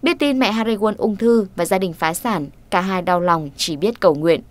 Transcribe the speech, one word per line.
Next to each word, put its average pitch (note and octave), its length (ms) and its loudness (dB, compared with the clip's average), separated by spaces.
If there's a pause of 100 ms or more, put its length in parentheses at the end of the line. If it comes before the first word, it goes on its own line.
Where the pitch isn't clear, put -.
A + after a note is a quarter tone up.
Biết D#4 180 0
tin C#4+ 200 0
mẹ A3+ 120 2
Harry A3+ 240 0
Won G#3+ 220 0
ung G#3+ 180 -2
thư A3+ 400 2
và F3 100 0
gia F#3+ 120 0
đình F#3 160 -2
phá D#3+ 200 -2
sản, F3 340 -4 (220)
cả F3+ 120 0
hai F#3+ 200 -2
đau F3+ 180 0
lòng E3 380 0
chỉ - 180 -4
biết G3 240 -4
cầu E3+ 160 4
nguyện. D#3 360 2